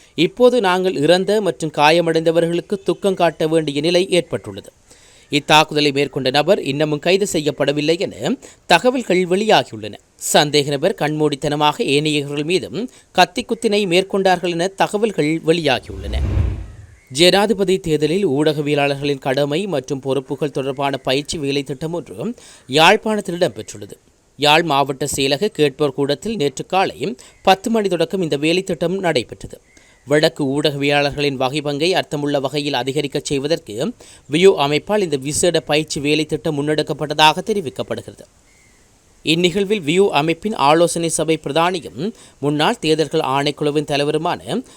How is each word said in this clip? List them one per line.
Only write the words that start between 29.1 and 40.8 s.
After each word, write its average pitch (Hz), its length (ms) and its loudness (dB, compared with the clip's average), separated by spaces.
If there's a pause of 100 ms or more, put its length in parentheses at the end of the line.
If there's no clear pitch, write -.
வடக்கு 156 380 2
ஊடகவியலாளர்களின் 143 920 0
வகைபங்கை 143 580 -2
அர்த்தமுள்ள 147 480 -2
வகையில் 143 340 -4
அதிகரிக்கச் 135 500 -4
செய்வதற்கு 147 680 -4 (380)
வியூ 175 280 6
அமைப்பால் 151 420 0
இந்த 160 160 -2
விசேட 151 440 0
பயிற்சி 156 400 -2
வேலை 151 260 0
திட்டம் 151 300 -4
முன்னெடுக்கப்பட்டதாக 151 880 0
தெரிவிக்கப்படுகிறது. 120 800 -6 (1000)
இந்நிகழ்வில் 180 580 0
வியூ 180 280 2
அமைப்பின் 160 440 -2
ஆலோசனை 165 540 2